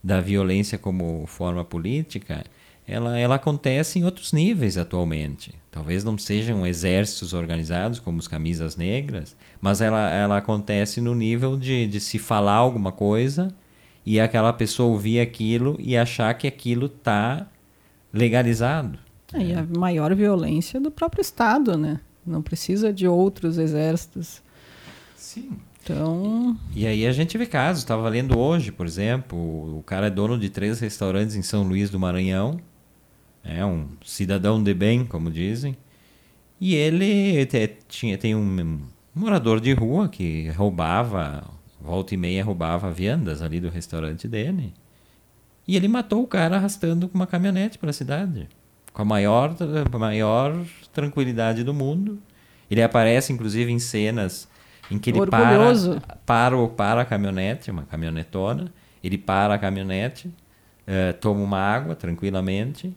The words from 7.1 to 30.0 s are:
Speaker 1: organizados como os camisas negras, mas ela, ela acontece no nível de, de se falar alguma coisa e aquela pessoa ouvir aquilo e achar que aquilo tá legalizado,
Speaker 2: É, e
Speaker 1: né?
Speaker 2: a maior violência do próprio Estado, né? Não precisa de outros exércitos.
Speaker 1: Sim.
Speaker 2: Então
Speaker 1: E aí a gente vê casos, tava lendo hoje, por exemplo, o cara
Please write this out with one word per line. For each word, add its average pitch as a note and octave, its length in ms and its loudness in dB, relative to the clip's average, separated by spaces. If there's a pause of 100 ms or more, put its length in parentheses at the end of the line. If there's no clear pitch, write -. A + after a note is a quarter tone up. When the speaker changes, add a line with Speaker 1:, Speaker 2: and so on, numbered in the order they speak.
Speaker 1:
organizados F2 680 -2
como E2+ 180 -4
os E2 80 -6
camisas D#2+ 500 -4
negras, G2+ 600 -6 (240)
mas G2+ 200 2
ela, A2 300 2
ela G2+ 280 2
acontece G#2 640 -2
no A#2+ 140 0
nível A#2+ 420 0
de, B2+ 300 0
de G2+ 140 -2
se - 180 -4
falar G#2 380 2
alguma A#2 340 2
coisa B2+ 640 0 (520)
e G#2+ 140 4
aquela A2+ 320 4
pessoa A#2 380 2
ouvir A2 300 2
aquilo A#2 580 0
e B2 180 0
achar A#2+ 380 2
que B2+ 120 -4
aquilo B2 440 -2
tá A#2+ 560 0 (680)
legalizado, A#2 840 2 (340)
Speaker 2:
É, D#4 80 -2
e F#3+ 40 2 (100)
Speaker 1:
né? E3+ 60 -2
Speaker 2:
a E3+ 180 -4
maior F3 360 2
violência F3+ 640 2
do C#4+ 120 -2
próprio E4+ 320 -4
Estado, A3+ 560 2
né? D3+ 220 -2 (260)
Não D#3+ 160 -4
precisa G3+ 500 -2
de F#3 160 2
outros F3 500 2
exércitos. D#3+ 840 -2 (720)
Speaker 1:
Sim. C4 360 -14 (300)
Speaker 2:
Então G3 760 -2 (180)
Speaker 1:
E G#2 120 0
aí A2 200 2
a B2+ 60 4
gente D#3+ 240 0
vê A#3 100 -2
casos, D3+ 380 0
tava A2+ 240 -2
lendo B2 300 2
hoje, C3+ 320 2
por F2 160 -6
exemplo, E2+ 920 -4
o D2+ 40 -12
cara G2 240 -2